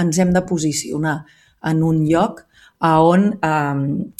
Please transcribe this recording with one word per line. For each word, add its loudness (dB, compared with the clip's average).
ens -2
hem 2
de 2
posicionar -4
en 0
un 2
lloc -2
a 2
on, 4
em, -2